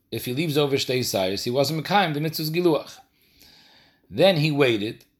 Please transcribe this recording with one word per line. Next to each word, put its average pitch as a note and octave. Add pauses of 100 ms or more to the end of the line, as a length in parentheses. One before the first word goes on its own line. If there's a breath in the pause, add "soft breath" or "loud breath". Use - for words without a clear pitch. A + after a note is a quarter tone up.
if A#2
he B2+
leaves D3
over C#3+
Shtei B2+
Sayres, G2
he A#2+
wasn't C#3
Mekayim, F#3
the C#3+
mitzvah's D#3
Giluach. E3 (1080 soft breath)
Then E3
he D3+
waited, A#2+ (160)